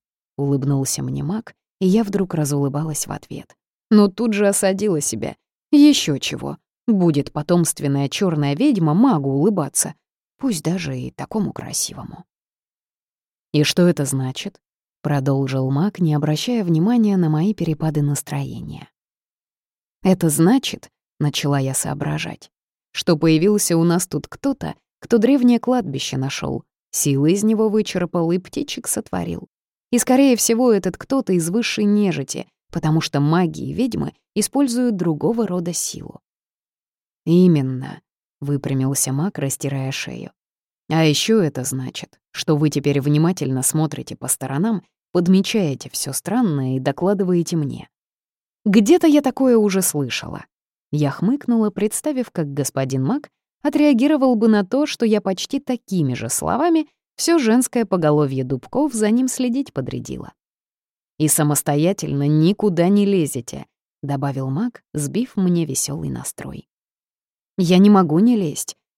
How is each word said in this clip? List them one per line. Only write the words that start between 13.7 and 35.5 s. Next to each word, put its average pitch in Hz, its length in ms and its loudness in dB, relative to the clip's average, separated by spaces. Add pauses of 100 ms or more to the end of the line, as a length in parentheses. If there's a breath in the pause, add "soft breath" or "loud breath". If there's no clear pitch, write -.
это 160 180 0
значит?» — 135 540 -8 (420)
продолжил 135 720 0
маг, 147 280 0
не 160 140 2
обращая 156 500 -2
внимания 196 540 2
на 170 120 2
мои 160 240 0
перепады 156 480 -2
настроения. 143 880 -6 (1120)
«Это 185 260 2
значит», — 170 640 0 (280)
начала 143 380 -2
я 135 160 -4
соображать, 151 760 -8 (400)
«что - 260 -2
появился 170 600 2
у 165 60 2
нас 175 220 2
тут - 220 -8
кто-то, - 480 -6 (240)
кто - 180 2
древнее 240 420 4
кладбище 226 580 -4
нашел, 135 480 -6 (260)
силы 143 400 2
из 196 120 0
него 220 260 2
вычерпал 175 640 -2
и 180 60 0
птичек - 500 -8
сотворил. 180 600 -6 (440)
И, 240 60 2
скорее 262 380 4
всего, 233 360 2
этот 185 260 0
кто-то 262 360 -2
из 170 160 0
высшей 214 360 -2
нежити, 190 640 0 (240)
потому 160 280 0
что 139 220 -2
маги 156 480 0
и 139 40 -8
ведьмы 220 400 -4 (220)
используют 240 640 0
другого 175 500 -2
рода 180 260 -4